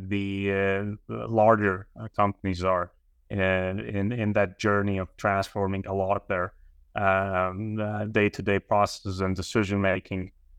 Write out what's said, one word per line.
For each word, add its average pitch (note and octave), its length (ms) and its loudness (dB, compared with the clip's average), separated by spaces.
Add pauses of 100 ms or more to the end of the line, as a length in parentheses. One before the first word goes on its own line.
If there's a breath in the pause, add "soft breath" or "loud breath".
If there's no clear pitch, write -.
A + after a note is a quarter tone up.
the, G2 880 0 (120)
uh, A2+ 180 -6
larger, G#2+ 600 4 (120)
uh, A2 160 -10
companies G2 480 0
are, F2+ 280 0 (420)
uh, - 20 -4
in, G2 760 0
in A2 200 0
that G2 260 0
journey G2+ 400 2
of F#2 180 -6
transforming G2 680 -2
a F#2+ 60 -6
lot G2 220 0
of - 120 -6
their, F#2 260 -2 (420)
um, G2 840 0
uh, G#2+ 240 -4
day-to-day G#2 540 0
processes G2+ 600 0
and F#2+ 160 0
decision-making F#2+ 960 -2 (280)